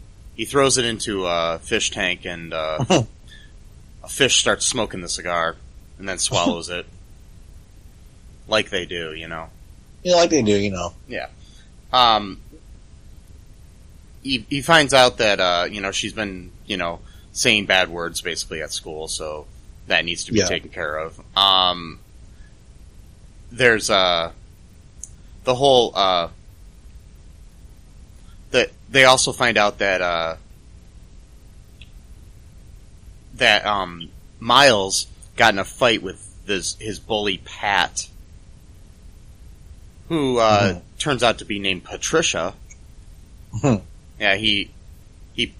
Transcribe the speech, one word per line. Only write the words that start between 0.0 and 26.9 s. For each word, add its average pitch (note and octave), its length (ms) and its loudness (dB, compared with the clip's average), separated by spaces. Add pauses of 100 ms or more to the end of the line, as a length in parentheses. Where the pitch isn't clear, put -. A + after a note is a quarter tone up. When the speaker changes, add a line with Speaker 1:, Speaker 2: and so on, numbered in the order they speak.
Speaker 1:
He A2+ 120 -10
throws C3+ 340 2
it A#2+ 60 0
into G2+ 420 -4
a E2+ 340 -2
fish - 300 -2
tank F#2 340 -4
and, E2+ 260 -10
uh, D#2 380 -4
Speaker 2:
<laughs> - 1120 -6
Speaker 1:
a - 40 -18
fish - 320 0
starts G#2+ 260 0
smoking G2+ 360 -4
the F2 80 -10
cigar E2+ 460 -4 (440)
and G2 100 -10
then F#2 80 -8
swallows F2 520 -2
it. F2 220 -10
Speaker 2:
<laughs> - 40 -20 (1500)
Speaker 1:
Like G#2+ 240 0
they F2+ 160 -2
do, E2 260 -8
you E2 140 -12
know. E2 220 -12 (520)
Speaker 2:
Yeah, F3 140 2
like E3+ 160 4
they D3+ 100 4
do, G#2 180 2
you G2+ 120 -2
know. F2 240 -10 (120)
Speaker 1:
Yeah. F#2 200 -10 (680)
Um, G#2+ 480 2 (1800)
he, B2+ 260 -4
he C#3 140 -4
finds D#3 320 4
out B2+ 240 6
that, G#2 200 2
uh, F2 300 0
you G#2 120 -10
know, G2 100 -4
she's G2 220 -6
been, F#2+ 360 -8 (160)
you G#2 120 -6
know, E2+ 220 -6 (320)
saying G#2+ 360 2
bad F#2 220 2
words E2+ 320 -8
basically E2 420 -8
at D2+ 80 -12
school, D#2+ 360 -10
so D2+ 380 -10 (400)
that E2+ 180 2
needs E2+ 200 -8
to - 80 -14
be G#2+ 80 2
Speaker 2:
Yeah. F#2+ 60 2
Speaker 1:
taken F2 260 -6
care D#2 260 -8
of. D#2+ 220 -10 (180)
Um, F2+ 640 0 (1500)
there's, A#2 400 2
uh, F2 400 2 (1120)
the B2+ 100 0
whole, B2+ 420 4
uh, F2+ 340 2 (2250)